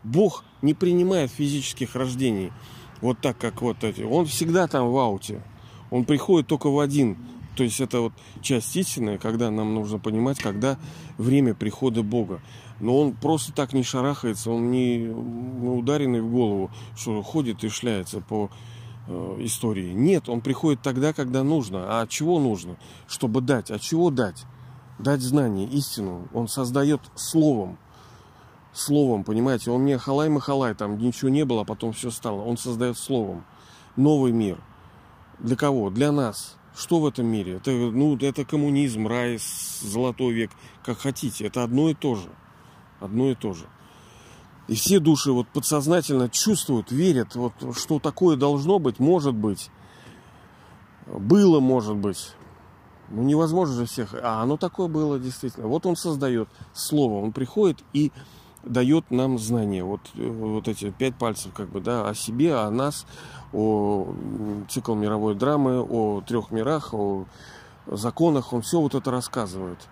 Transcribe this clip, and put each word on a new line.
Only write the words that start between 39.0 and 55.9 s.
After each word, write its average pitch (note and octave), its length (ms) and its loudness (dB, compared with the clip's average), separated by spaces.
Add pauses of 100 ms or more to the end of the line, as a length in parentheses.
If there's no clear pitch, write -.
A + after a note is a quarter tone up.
рай, A#2+ 320 -2
с-, - 420 -8
золотой A#2+ 540 0
век, A2+ 160 0 (340)
как A#2 140 -4
хотите. C3 480 -4
Это B2 180 -2
одно C3 240 2
и D3+ 60 2
то C3+ 220 -2
же. F2+ 120 -10 (720)
Одно A2+ 300 0
и A#2+ 40 0
то G#2 200 -4
же. D#2+ 120 -14 (1000)
И A2+ 60 0
все F#3 240 4
души C#3+ 340 4
вот B2 160 2
подсознательно D3 800 2
чувствуют, C#3+ 640 0
верят, C3+ 440 2
вот, B2 180 -2 (240)
что D#3 220 -2
такое D#3 380 2
должно C#3+ 420 2
быть, C3+ 200 0
может C#3+ 360 4
быть. G#2 360 -2 (1400)
Было, D3+ 540 6
может B2 360 2
быть. G2 360 -4 (760)
Ну, G#2+ 140 -4
невозможно D#3 520 2
же A#2+ 120 0
всех. G#2+ 280 -6
А A2+ 280 -2
оно C#3+ 140 2
такое F3 320 -2
было, D3+ 300 0
действительно. B2+ 500 -8
Вот D#3+ 180 0
он F3 100 2